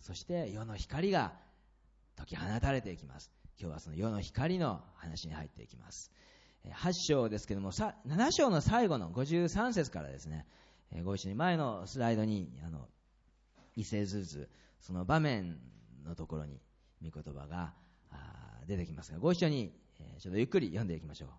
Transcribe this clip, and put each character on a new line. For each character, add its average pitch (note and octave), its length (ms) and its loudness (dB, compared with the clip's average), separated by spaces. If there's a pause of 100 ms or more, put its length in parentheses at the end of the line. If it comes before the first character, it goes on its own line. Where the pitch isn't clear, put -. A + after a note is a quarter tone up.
そ - 140 -12
し - 100 -12
て E3+ 260 -2
世 G#2+ 140 -6
の A2 100 -8
光 D#3+ 380 0
が A#2+ 260 2 (800)
解 - 100 -12
き F3 100 -10
放 F#2+ 220 -2
た C3+ 140 4
れ C3 100 2
て G2+ 80 -6
い E2+ 60 -6
き D2 100 -14
ま C2+ 140 -14
す。 - 100 -20 (300)
今 F2 100 -6
日 - 40 -6
は D#2+ 40 -8
そ D#2+ 120 -12
の D#2 40 -8
世 G2+ 160 0
の G#2 100 0
光 D#3+ 380 0
の B2+ 240 0 (140)
話 D#2+ 320 -8
に D#2 60 -8
入 D2+ 120 -6
っ - 20 -10
て - 140 -16
い G#1+ 60 -16
き - 80 -20
ま - 160 -18
す。 - 180 -14 (540)
え - 60 -12
ー、 - 20 -12
八 F3+ 200 0 (120)
章 C3+ 240 6
で G#2 100 0
す - 80 -8
け G#2 80 -2
ど G2 60 -2
も、 G2 100 -2
さ-、 G#2+ 240 -2 (100)
七 G#3 280 4
章 C#4+ 180 8
の E3 100 6
最 A3+ 280 6
後 D3 100 4
の E2+ 120 -4
五 A#2 140 2
十 E3+ 220 4
三 A3+ 280 2
節 D3+ 180 2
か E2 100 -4
ら C#2+ 60 -6
で C#2 100 -8
す C#2+ 80 -12
ね、 D#2 180 -6 (460)
え E2 120 -6
ー、 - 20 -2
ご F#2+ 100 0
一 G2 140 -2
緒 - 0 -
に G2+ 80 -2
前 E3+ 200 4
の A2 300 0
ス C3 140 -6
ラ A#2 100 4
イ A2+ 60 6
ド G#2+ 80 4
に、 G2 280 0 (140)
あ - 20 -6
の、 D2 200 -8 (880)
一 G#2 100 -4
節 G#2 200 0
ず G2 200 -4
つ、 C#2+ 240 -10 (300)
そ - 120 -12
の F2+ 120 -2
場 C#3+ 160 4
面 G2+ 380 0 (460)
の E2 100 -6
と D#2+ 120 -8
こ E2 100 -6
ろ D2+ 100 -4
に C#2 140 -12 (420)
御 D#2+ 80 -8
言 D2+ 240 -12
葉 C#2 120 -12
が、 E2+ 280 -8 (360)
あ - 540 -16
ー、 - 20 -12
出 G2 100 -2
て F2 100 -2
き D#2+ 60 -10
ま D2+ 100 -10
す D2+ 100 -12
が、 D#2 60 -8
ご D3 140 4
一 F3+ 120 4
緒 D#3+ 40 6
に、 B2+ 260 0 (240)
え - 180 -16
ー、 - 40 -16
ち - 80 -8
ょ - 20 -4
っ F2+ 40 -4
と G2+ 40 4
ゆ A2+ 60 8
っ A#2+ 40 -4
く F#3 120 6
り A#2 80 0
読 G2 160 0
ん - 20 -2
で E2+ 80 0
い D#2 60 -6
き D2+ 60 -12
ま D2 80 -12
し - 80 -12
ょ C#2+ 40 -10
う。 - 20 -12 (100)